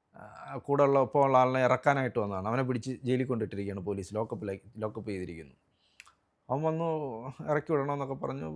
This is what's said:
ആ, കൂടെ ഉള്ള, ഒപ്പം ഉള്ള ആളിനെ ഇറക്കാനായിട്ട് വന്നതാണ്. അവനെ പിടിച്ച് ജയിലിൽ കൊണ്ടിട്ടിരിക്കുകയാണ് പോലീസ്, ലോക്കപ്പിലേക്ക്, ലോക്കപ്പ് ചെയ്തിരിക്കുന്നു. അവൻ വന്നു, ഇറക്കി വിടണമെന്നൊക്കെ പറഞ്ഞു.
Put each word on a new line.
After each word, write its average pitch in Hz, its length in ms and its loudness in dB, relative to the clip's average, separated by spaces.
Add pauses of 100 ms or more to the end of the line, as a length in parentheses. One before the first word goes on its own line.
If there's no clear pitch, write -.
(160)
ആ, 139 420 -14
കൂടെ 143 260 2
ഉള്ള, 139 160 6
ഒപ്പം 135 240 4
ഉള്ള 135 140 6
ആളിനെ 127 260 4
ഇറക്കാനായിട്ട് 127 560 2
വന്നതാണ്. 101 280 -2
അവനെ 123 160 0
പിടിച്ച് 127 280 -4 (120)
ജയിലിൽ 127 220 0
കൊണ്ടിട്ടിരിക്കുകയാണ് 101 540 -4
പോലീസ്, 98 360 -6
ലോക്കപ്പിലേക്ക്, 104 480 -4 (140)
ലോക്കപ്പ് 107 340 -6
ചെയ്തിരിക്കുന്നു. 82 440 -8 (920)
അവൻ 135 140 -2
വന്നു, 160 240 0 (640)
ഇറക്കി 147 220 0
വിടണമെന്നൊക്കെ 143 420 0
പറഞ്ഞു. 135 320 -2 (100)